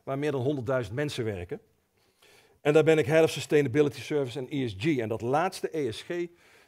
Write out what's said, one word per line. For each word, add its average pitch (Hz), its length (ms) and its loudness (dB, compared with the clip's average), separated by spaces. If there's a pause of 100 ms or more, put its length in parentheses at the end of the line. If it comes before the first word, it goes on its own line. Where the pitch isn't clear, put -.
waar 135 140 -6
meer 147 140 -2
dan 135 100 -2
honderdduizend 127 520 -2
mensen 135 300 -4
werken. 101 360 -6 (1000)
En 147 120 4
daar 151 120 6
ben 160 140 6
ik 147 80 0
Head 160 180 6
of 156 60 4
Sustainability 143 680 2
Service 139 380 -4
en 131 100 -6
E 135 200 -2
S 104 100 -8
G. 139 200 0
En 113 100 -2
dat 110 120 -4
laatste, 160 580 -2
E 135 120 -2
S - 120 -10
G, 175 240 -6 (420)